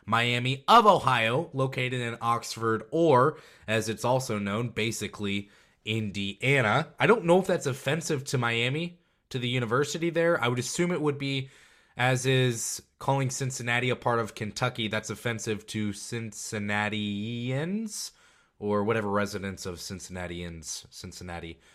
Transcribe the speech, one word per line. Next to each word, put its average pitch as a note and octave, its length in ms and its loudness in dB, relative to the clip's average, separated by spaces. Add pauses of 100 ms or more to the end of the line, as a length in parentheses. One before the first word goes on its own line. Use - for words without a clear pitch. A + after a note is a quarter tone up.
Miami A#2+ 600 2
of A3 180 10
Ohio, C3 680 4
located C3 480 -2
in A#2 180 -6
Oxford, A2+ 720 0
or, D3+ 480 6 (280)
as A2 220 0
it's A2 160 -4
also B2 340 2
known, G#2 300 -2
basically G2+ 800 -4 (380)
Indiana. A2 1000 0 (120)
I C3 60 4
don't G3+ 180 4
know F3 160 6
if F#3 60 -2
that's F3 180 0
offensive C#3 600 -2
to - 120 -2
Miami, B2+ 600 0 (320)
to C3 80 -6
the A#2+ 100 -2
university C3 600 0
there. E3 320 2
I A#2+ 60 2
would B2 100 0
assume F3 340 -2
it D#3+ 80 -2
would D3 180 0
be, C#3 300 -4 (480)
as B2+ 300 2
is B2+ 560 2 (160)
calling C3+ 320 0
Cincinnati B2 600 -2
a A2+ 60 2
part A#2 240 2
of G#2+ 140 -4
Kentucky. A#2 540 -2
That's G#2+ 200 -4
offensive A2 600 -4
to G#2 260 -2
Cincinnatians, A2+ 2250 -4 (480)
or G#2 260 0
whatever G#2+ 260 0
residents G2 540 -2
of F2 160 -8
Cincinnatians, F2 1120 -10
Cincinnati E2+ 680 -12 (140)